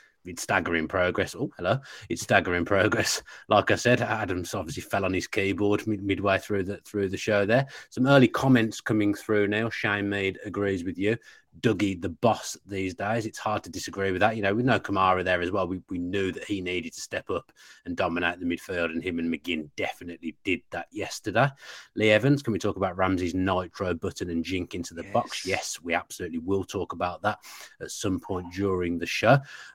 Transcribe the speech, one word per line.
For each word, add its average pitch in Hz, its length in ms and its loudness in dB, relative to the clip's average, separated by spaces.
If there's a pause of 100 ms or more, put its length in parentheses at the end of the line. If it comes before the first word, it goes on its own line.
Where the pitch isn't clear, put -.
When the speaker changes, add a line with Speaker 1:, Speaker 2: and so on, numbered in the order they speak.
(240)
Speaker 1:
it's 90 180 -10
staggering 85 460 0
progress. 90 460 0
Oh, 95 240 -6
hello. 92 220 0 (280)
It's - 140 -4
staggering 90 420 2
progress. 98 580 2 (260)
Like 104 220 6
I 107 40 4
said, 120 260 2
Adams 107 540 -4
obviously 92 300 -6
fell 98 200 -2
on 92 80 0
his 92 140 -2
keyboard 101 600 0
mid-, 101 160 -2
midway 98 360 2
through 98 260 -2
the, 98 140 -6
through 98 320 -2
the 92 80 -6
show 101 260 2
there. 120 220 4 (240)
Some 127 160 0
early 135 220 10
comments 117 520 4
coming 107 320 2
through 104 360 2
now. 107 200 0
Shane 101 400 -2
Mead 98 380 -2
agrees 98 360 -2
with 87 140 -6
you. 104 220 0 (420)
Dougie, 98 420 0
the 95 60 -2
boss - 480 0 (100)
these 95 300 -4
days. 110 300 -2
It's - 120 -10
hard 107 240 -2
to - 80 -14
disagree 98 400 -4
with 90 120 0
that. 113 120 4
You 110 80 -4
know, 101 140 2
with 123 80 2
no 120 160 4
Kamara 95 420 4
there 90 180 2
as 90 120 0
well, 95 160 0
we, 92 200 -4
we 92 100 -4
knew 92 340 -2
that - 100 -8
he 98 180 -4
needed 90 340 -4
to - 60 -14
step - 300 -8
up 87 220 -4 (340)
and 87 100 -6
dominate 87 440 0
the 90 40 -8
midfield, 87 420 -2
and 82 140 -4
him 85 200 -4
and 85 120 -2
McGinn 78 440 -4
definitely 85 680 -8
did 92 200 -2 (100)
that 85 180 -8
yesterday. 104 560 0 (480)
Lee 107 160 4
Evans, 139 320 6
can 113 100 0
we 95 60 2
talk 95 160 -2
about 92 220 -2
Ramsey's 92 400 2
nitro 92 580 0
button 90 360 -6
and 82 140 -2
jink 90 300 -4
into 85 200 -8
the 82 180 -8
box? - 340 -2
Speaker 2:
Yes. 92 80 0
Speaker 1:
Yes, - 260 -6
we 85 140 -4
absolutely 87 440 -4
will 92 260 0
talk - 280 -6
about 87 300 -4
that 104 160 0 (420)
at - 120 -10
some 95 260 -2
point 90 340 -6
during 90 460 0
the 82 80 -6
show. 120 320 6 (360)